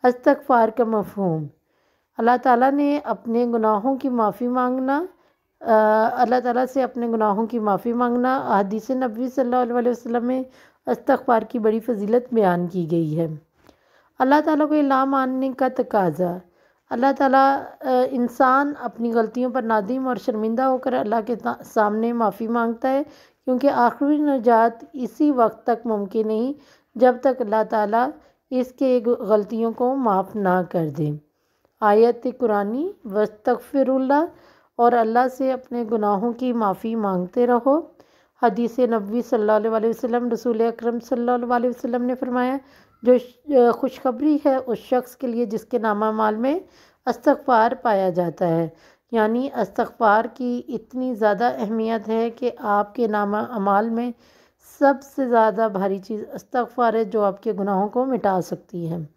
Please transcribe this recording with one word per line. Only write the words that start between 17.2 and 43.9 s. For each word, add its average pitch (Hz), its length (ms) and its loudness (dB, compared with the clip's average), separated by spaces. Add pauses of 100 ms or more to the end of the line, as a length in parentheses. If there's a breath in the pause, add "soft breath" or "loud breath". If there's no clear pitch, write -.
अ, - 380 -6 (120)
इंसान 262 680 2
अपनी 233 380 -8
गलतियों 233 400 -2
पर 240 120 -2
नादिम 226 460 -2
और 240 100 -2
शर्मिंदा 226 480 -2
होकर 262 280 -2
अल्लाह 226 260 -2
के 220 160 -6
ता-, 240 260 -6
सामने 220 500 0
माफ़ी 226 340 -2
मांगता 233 420 -2
है, 269 140 0 (420 loud breath)
क्योंकि 254 240 0
आखिरी 262 500 2
निजात 233 760 2
इसी 285 360 0
वक्त 240 360 2
तक 226 200 -2
मुमकिन 214 400 -2
नहीं 226 280 -2 (420 soft breath)
जब 240 240 4
तक 262 220 0
अल्लाह 220 220 0
ताला 226 480 0 (400 soft breath)
इसके 254 480 0
ग-, 220 80 -2
गलतियों 220 640 0
को 247 220 -2
माफ़ 202 440 0
ना 185 240 2
कर 170 280 -2
दे। 151 300 -4 (640)
आयत 226 440 4
कुरानी, 233 680 -2 (120)
"वस्तगफिरुल्लाह", 262 1200 0 (520 soft breath)
और 240 160 4
अल्लाह 233 340 2
से 262 220 -2
अपने 247 340 -6
गुनाहों 208 480 0
की 247 200 -4
माफ़ी 226 420 -2
मांगते 196 520 0
रहो। 269 500 0 (460 soft breath)
हदीस 233 380 0
नबवी 226 420 0
सल्लल्लाहु 214 520 0
अलैहि 220 160 0
वसल्लम, 240 400 -2
रसूल 226 300 -2
अकरम 233 380 -2
सल्लल्लाहु 240 560 -2
अलैहि 240 160 0
वसल्लम 240 320 -4
ने 247 120 -2
फरमाया, 254 460 -2 (440 soft breath)
"जो 247 140 6
श-, - 340 -8
अ, 240 180 2
खुशखबरी 277 760 -2